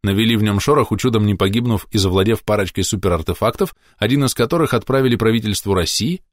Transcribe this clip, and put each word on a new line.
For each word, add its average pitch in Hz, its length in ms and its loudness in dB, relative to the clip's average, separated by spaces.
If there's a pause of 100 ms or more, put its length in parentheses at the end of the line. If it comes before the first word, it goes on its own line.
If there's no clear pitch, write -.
навели 110 340 2
в 107 60 2
нём 101 160 0
шороху, 139 360 2
чудом 110 300 0
не 104 80 2
погибнув 104 560 0
и - 80 -2
завладев 98 460 2
парочкой 101 400 -2
суперартефактов, 92 920 -2 (240)
один 131 280 0
из 123 100 -2
которых 139 400 0
отправили 131 400 2
правительству 110 580 0
России 104 480 -2 (120)